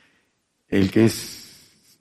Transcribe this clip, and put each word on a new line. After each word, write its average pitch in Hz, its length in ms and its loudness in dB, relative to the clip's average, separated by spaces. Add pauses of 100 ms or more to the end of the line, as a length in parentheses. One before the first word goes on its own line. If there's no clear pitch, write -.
(680)
El 98 220 0
que 110 160 2
es - 960 -8